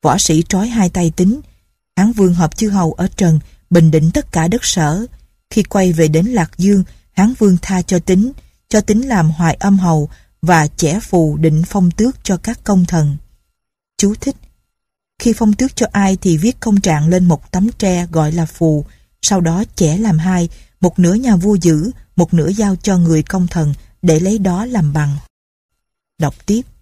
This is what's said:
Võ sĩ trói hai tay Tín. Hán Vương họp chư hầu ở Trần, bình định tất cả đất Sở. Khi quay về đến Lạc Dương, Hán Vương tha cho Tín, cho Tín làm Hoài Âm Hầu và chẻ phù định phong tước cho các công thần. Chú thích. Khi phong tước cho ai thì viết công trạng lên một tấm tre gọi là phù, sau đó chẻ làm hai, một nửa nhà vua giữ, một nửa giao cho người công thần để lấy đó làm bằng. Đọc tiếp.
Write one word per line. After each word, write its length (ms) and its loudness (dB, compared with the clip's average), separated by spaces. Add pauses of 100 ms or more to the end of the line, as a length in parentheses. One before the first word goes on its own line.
Võ 140 2
sĩ 320 2
trói 180 -2
hai 220 0
tay 260 -2
Tín. 260 0 (540)
Hán 160 2
Vương 220 2
họp 240 -2
chư 120 -2
hầu 240 0
ở 220 -4
Trần, 240 2 (300)
bình 220 4
định 200 2
tất 200 -4
cả 160 -2
đất 180 -2
Sở. 400 -2 (440)
Khi 140 0
quay 300 0
về 140 2
đến 180 2
Lạc 320 -2
Dương, 260 0 (280)
Hán 280 0
Vương 220 4
tha 200 -4
cho 180 -2
Tín, 320 0 (380)
cho 120 2
Tín 200 0
làm 300 0
Hoài 220 0
Âm 260 2
Hầu 300 0 (320)
và 260 2
chẻ 320 -2
phù 380 0
định 300 2
phong 240 0
tước 320 -2
cho 140 -2
các 260 -8
công 220 2
thần. 320 0 (800)
Chú 180 0
thích. 200 -6 (840)
Khi 140 0
phong 200 0
tước 220 -4
cho 160 -2
ai 300 0
thì 160 0
viết 220 -2
công 220 0
trạng 260 0
lên 180 2
một 260 0
tấm 200 0
tre 340 -2
gọi 260 -2
là 140 -2
phù, 400 -2 (360)
sau 200 0
đó 220 -2 (120)
chẻ 220 0
làm 220 0
hai, 300 -2 (320)
một 180 0
nửa 140 4
nhà 220 2
vua 200 0
giữ, 360 0 (240)
một 180 0
nửa 160 2
giao 260 -2
cho 220 -2
người 260 2
công 240 -4
thần 260 -2 (280)
để 180 2
lấy 200 -2
đó 260 -2
làm 280 -2
bằng. 240 -2 (1000)
Đọc 180 -4 (100)
tiếp. 160 0 (200)